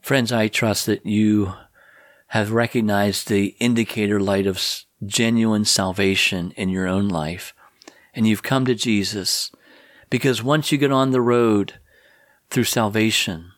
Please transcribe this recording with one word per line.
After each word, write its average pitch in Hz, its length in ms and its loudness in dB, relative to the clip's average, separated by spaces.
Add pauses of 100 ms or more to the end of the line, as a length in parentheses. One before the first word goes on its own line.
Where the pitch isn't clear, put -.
Friends, 123 300 0
I 110 160 2
trust 107 380 0
that 104 200 -2
you 104 480 2 (720)
have 107 240 -2
recognized 107 760 0
the 101 320 0
indicator 110 600 0
light 98 280 0
of 95 100 -2
s-, - 280 -6 (200)
genuine 113 600 2
salvation 95 920 0
in 95 140 -4
your 92 180 -2
own 98 220 0
life, 82 440 -6 (600)
and 110 140 2
you've 107 160 0
come 131 220 0
to 127 100 2
Jesus, 104 760 -2 (580)
because 123 320 0
once 143 300 0
you 147 60 2
get 139 140 2
on 135 200 2
the 127 100 2
road 117 520 2 (760)
through 123 140 0
salvation 107 960 0